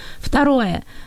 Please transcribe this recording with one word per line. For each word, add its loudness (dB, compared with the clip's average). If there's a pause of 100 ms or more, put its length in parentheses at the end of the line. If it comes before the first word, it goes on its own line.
(200)
Второе. 2 (240)